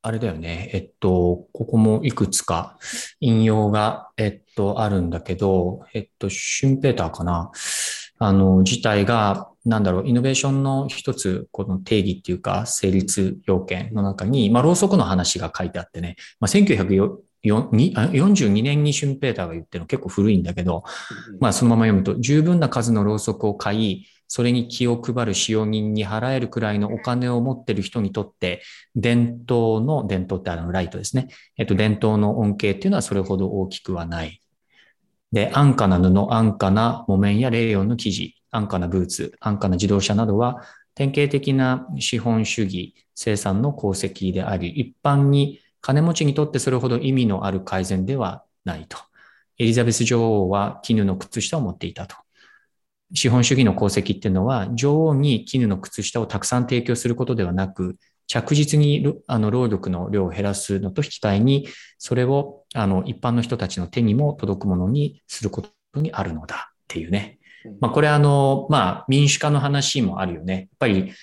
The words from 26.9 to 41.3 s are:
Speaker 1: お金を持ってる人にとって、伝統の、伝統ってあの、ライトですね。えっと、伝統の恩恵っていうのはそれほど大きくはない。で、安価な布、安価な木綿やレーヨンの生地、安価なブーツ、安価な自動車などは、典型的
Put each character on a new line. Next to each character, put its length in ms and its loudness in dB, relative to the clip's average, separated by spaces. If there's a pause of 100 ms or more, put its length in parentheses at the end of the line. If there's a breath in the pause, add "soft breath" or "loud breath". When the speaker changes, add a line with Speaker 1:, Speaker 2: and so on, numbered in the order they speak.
Speaker 1:
お 60 -6
金 300 -2
を 120 0
持 120 -2
っ 100 -10
て 100 -4
る 80 -2
人 180 -6
に 120 -2
と 120 -4
っ 80 -10
て、 300 -6 (340 loud breath)
伝 440 2 (100)
統 340 2
の、 220 -2
伝 200 -2
統 140 -4
っ 40 -12
て 80 -6
あ 60 -4
の、 140 -6
ラ 120 0
イ 60 -6
ト 80 -12
で 80 -10
す 100 -6
ね。 140 -2 (280 loud breath)
え 60 -2
っ 20 0
と、 80 0
伝 240 2
統 200 2
の 200 2
恩 240 0
恵 100 0
っ 60 -2
て 80 -8
い 20 2
う 40 2
の 60 2
は 40 -2
そ 140 -4
れ 60 0
ほ 160 -2
ど 120 0
大 200 -2
き 120 -12
く 120 -8
は 120 -6
な 200 -6
い。 160 -16 (920 soft breath)
で、 220 0
安 220 6
価 120 2
な 120 4
布、 340 4
安 240 2
価 120 2
な 380 0
木 100 2
綿 220 2
や 100 0
レ 160 0
ー 60 0
ヨ 120 2
ン 40 0
の 100 0
生 140 -4
地、 240 -8 (160)
安 160 -4
価 100 -4
な 100 -2
ブ 140 0
ー 60 -2
ツ、 320 -8
安 180 -2
価 100 -2
な 80 2
自 120 0
動 120 4
車 140 0
な 140 2
ど 100 2
は、 240 0 (320 loud breath)
典 180 -2
型 160 2
的 260 0